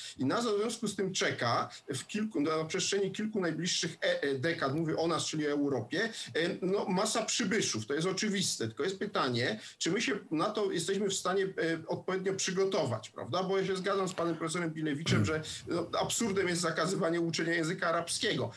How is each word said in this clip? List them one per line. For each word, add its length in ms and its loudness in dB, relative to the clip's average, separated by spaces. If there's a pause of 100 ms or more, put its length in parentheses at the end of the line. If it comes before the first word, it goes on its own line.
(180)
I 80 0
nasa 240 2
w 100 2
związku 280 -2
z 80 -4
tym 180 0
czeka 560 2 (200)
w 180 -6
kilku, 340 0
na 240 2
przestrzeni 460 0
kilku 300 -2
najbliższych, 600 0
e, 200 2
e, 180 2
dekad, 360 0
mówię 220 0
o 100 2
nas, 180 0
czyli 220 0
o 20 2
Europie, 540 0
e, 60 0 (520)
no, 240 0
masa 400 0
przybyszów, 600 0
to 80 -2
jest 140 2
oczywiste. 600 0
Tylko 160 -4
jest 160 -2
pytanie, 600 0 (180)
czy 140 0
my 100 2
się 180 0 (120)
na 180 2
to 220 0
jesteśmy 380 0
w 40 0
stanie, 300 2
e, 440 -2
odpowiednio 460 -2
przygotować, 760 0
prawda? 340 -4
Bo 140 2
ja 80 2
się 100 0
zgadzam 340 0
z 40 -4
panem 220 0
profesorem 360 -2
Bilewiczem, 540 2
że, 160 0 (260)
no, 200 -2 (120)
absurdem 480 2
jest 140 0
zakazywanie 600 0
uczenia 320 0
języka 360 0
arabskiego, 680 0